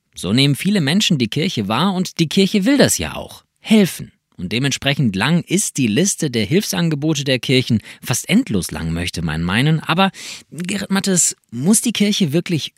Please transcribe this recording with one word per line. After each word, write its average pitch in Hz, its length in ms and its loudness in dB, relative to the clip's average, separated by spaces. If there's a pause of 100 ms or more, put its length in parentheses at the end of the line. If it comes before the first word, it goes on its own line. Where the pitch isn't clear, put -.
(160)
So 87 160 -4
nehmen 139 240 4
viele 202 240 0
Menschen 160 380 2
die 117 100 2
Kirche 143 400 -2
wahr 160 260 0
und 180 240 -6
die 160 100 2
Kirche 196 360 2
will 269 140 4
das 170 200 4
ja 80 160 -6
auch. - 300 -14 (160)
Helfen. 202 500 2 (260)
Und 87 140 -6
dementsprechend 135 640 0
lang 139 300 2
ist - 320 -2
die 131 100 2
Liste 143 460 0
der 110 140 0
Hilfsangebote 156 760 0
der 131 160 0
Kirchen, 123 420 0 (220)
fast - 260 -4
endlos 185 440 0
lang, 80 200 -6
möchte 85 300 -6
man 82 220 -2
meinen. 131 340 2
Aber, 185 320 0 (400)
Gerrit 185 400 -8
Mattes, 190 460 0 (160)
muss 147 280 2
die 233 120 -2
Kirche 202 400 2
wirklich 170 460 -2